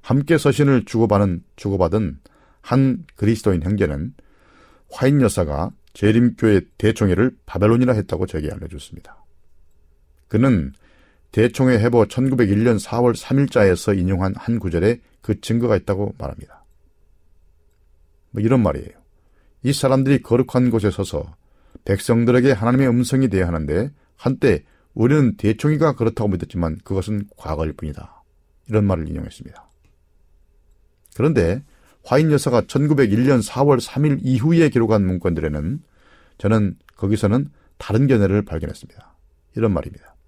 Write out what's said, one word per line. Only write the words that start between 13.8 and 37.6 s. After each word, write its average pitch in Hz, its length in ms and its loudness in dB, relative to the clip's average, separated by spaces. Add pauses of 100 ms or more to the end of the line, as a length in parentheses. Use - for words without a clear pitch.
인용한 95 420 0
한 113 240 -4
구절에 92 420 0 (200)
그 - 180 -4
증거가 117 360 -2
있다고 101 420 -4
말합니다. - 480 -14 (1700)
뭐, 110 100 -6
이런 117 220 2
말이에요. 73 260 -2 (760)
"이 131 80 0
사람들이 135 520 2
거룩한 123 480 0
곳에 104 180 0
서서 85 460 -6 (500)
백성들에게 117 680 2
하나님의 123 380 0
음성이 127 400 0
되어야 92 180 0
하는데 82 440 -4 (240)
한때 123 480 0 (300)
우리는 127 440 2
대총회가 143 580 0
그렇다고 110 340 -2
믿었지만 85 540 -6
그것은 101 540 -6
과거일 78 360 -6
뿐이다." - 500 -14 (440)
이런 107 180 2
말을 85 220 -2
인용했습니다. - 600 -14 (1500)
그런데 120 480 0 (400)
화인 160 280 2
여사가 135 360 2
천구백일 131 600 2
년 131 140 4
사월 131 380 2
삼일 143 420 -2
이후에 143 480 2
기록한 110 360 2
문건들에는 80 800 -4 (560)
저는 104 380 0 (180)
거기서는 107 560 -2 (260)